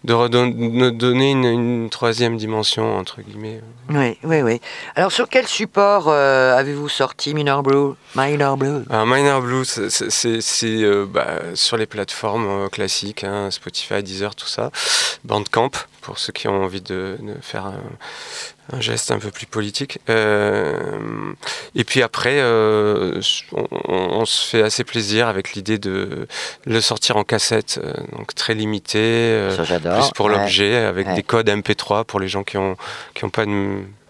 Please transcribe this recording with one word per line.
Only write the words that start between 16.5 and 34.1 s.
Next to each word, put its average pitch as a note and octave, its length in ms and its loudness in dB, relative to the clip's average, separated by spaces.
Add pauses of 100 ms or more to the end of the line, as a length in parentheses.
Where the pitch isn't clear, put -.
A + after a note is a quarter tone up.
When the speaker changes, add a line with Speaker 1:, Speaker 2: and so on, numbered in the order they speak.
Speaker 1:
envie F#2+ 180 -6
de, F#2+ 400 -6
de G#2 200 -10
faire G2 240 -8
un, G2 140 -10 (960)
un C3 80 -6
geste A2+ 300 -2
un G#2+ 80 0
peu G#2 120 -8
plus - 140 -12
politique. G#2+ 540 -6 (100)
Euh, G#2 680 2 (1000)
et A#2+ 100 0
puis - 160 2
après, B2 380 2
euh, G#2+ 840 4 (320)
on, - 180 -2
on, - 220 -4 (260)
on A2+ 60 2
se - 200 0
fait A2+ 180 4
assez G#2+ 200 0
plaisir A2 440 0
avec G2 260 -4
l'idée G#2 240 -2
de G2 500 -4 (380)
le A2+ 160 2
sortir A2+ 340 2
en G#2 80 4
cassette, - 580 0
euh, - 120 -6 (240)
donc - 180 -10
très - 180 0
limité, G#2+ 460 0
euh, A2+ 560 2
Speaker 2:
Ça, E2+ 80 -2
j'adore. E2+ 360 2
Speaker 1:
plus C3+ 120 4
pour G#2+ 160 0
Speaker 2:
Ouais. G#2 100 6
Speaker 1:
l'objet, G2+ 380 2
avec G2+ 320 0
Speaker 2:
Ouais. F#2 80 0
Speaker 1:
des E2+ 80 0
codes A2+ 240 2
M G#2 160 2
P G#2 120 2
trois G#2 280 0
pour G#2 160 -4
les F#2+ 80 -2
gens G2 160 -4
qui - 140 -6
ont, F#2+ 180 0 (380)
qui - 120 -6
ont G2+ 40 -2
pas A2 160 0
de G2+ 340 -2 (300)